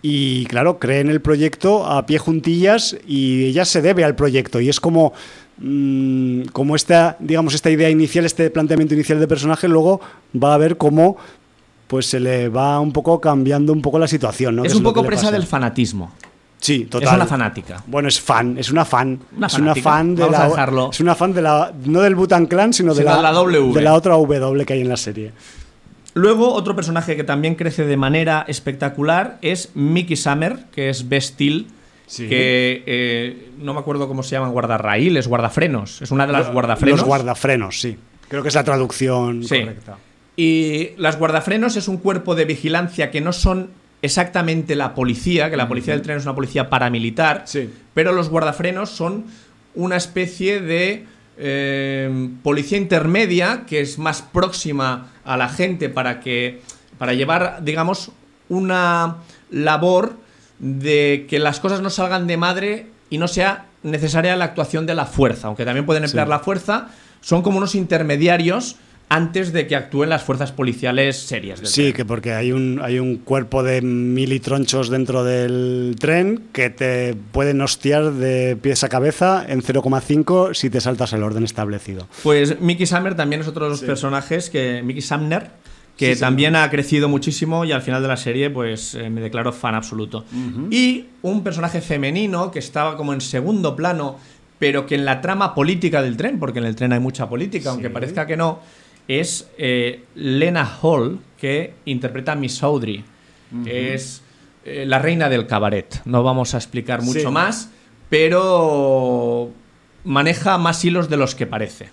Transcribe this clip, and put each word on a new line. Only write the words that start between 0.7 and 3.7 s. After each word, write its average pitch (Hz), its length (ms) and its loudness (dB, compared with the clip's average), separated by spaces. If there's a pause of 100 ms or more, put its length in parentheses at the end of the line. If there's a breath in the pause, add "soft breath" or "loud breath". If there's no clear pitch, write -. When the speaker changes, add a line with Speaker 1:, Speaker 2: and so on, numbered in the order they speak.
Speaker 1:
cree 135 220 0
en 139 100 2
el 151 100 2
proyecto 156 680 2
a 143 180 0
pie 151 140 2
juntillas 170 760 2 (120)
y 131 380 2
ella 139 200 2
se 180 160 2